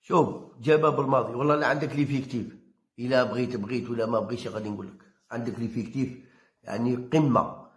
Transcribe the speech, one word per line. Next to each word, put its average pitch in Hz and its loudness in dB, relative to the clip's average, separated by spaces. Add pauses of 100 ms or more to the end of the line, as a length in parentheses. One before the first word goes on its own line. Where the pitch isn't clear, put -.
شوف 156 4 (320)
جابها 151 6
بالماضي، 131 2
والله 143 2
لا 147 2
عندك 139 0
ليفيكتيف، 131 -2 (420)
إلا 127 2
بغيت 120 -2
بغيت 117 -4
ولا 113 -2
ما 113 2
بغيتش 117 -6
غادي 104 -6
نقول 98 -8
لك، - -18 (280)
عندك 117 -6
ليفيكتيف 117 -4 (440)
يعني 120 -2
قمة، 127 2 (100)